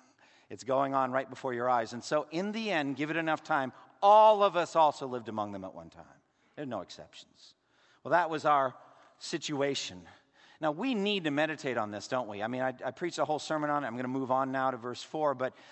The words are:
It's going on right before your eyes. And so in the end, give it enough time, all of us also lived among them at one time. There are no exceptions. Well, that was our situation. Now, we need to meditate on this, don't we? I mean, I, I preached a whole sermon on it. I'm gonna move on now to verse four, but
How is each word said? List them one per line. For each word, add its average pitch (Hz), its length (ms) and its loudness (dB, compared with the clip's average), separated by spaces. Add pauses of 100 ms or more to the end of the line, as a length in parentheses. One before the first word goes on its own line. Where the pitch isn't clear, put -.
(480)
It's 104 160 -16
going 135 300 2
on 131 180 0
right 131 180 -2
before 127 240 -6
your 120 160 0
eyes. 117 220 2
And 117 100 -10
so 151 300 -2
in 190 180 -4
the 214 220 -4
end, 143 240 -2
give 151 140 -2
it 160 60 -2
enough 160 280 -2
time, 135 280 -2 (300)
all 214 400 10
of 190 140 4
us 170 180 0
also 151 320 4
lived 123 220 -6
among 107 240 -4
them 98 120 -8
at 95 80 -10
one 85 180 -16
time. 82 140 -20 (520)
There 147 80 -10
are - 20 -8
no 113 140 -6
exceptions. - 760 -18 (480)
Well, 127 80 -10
that 165 200 2
was 156 140 -4
our 139 300 4 (440)
situation. 139 840 -4 (580)
Now, 156 120 0
we 240 220 -2
need 202 300 0
to 151 60 0
meditate 143 480 -2
on 104 140 -2
this, 101 160 -8
don't 127 200 -2
we? 101 140 -8
I 110 60 -2
mean, 127 140 -4
I, 131 120 -2 (100)
I 131 60 -4
preached - 280 -6
a 151 60 0
whole 147 140 -2
sermon 151 320 -2
on 147 140 0
it. - 20 -4
I'm 113 80 -6
gonna 123 140 -4
move 131 240 -2
on 131 180 2
now 131 220 0
to 127 40 -6
verse 117 260 -10
four, 151 320 -2
but 127 200 -4 (180)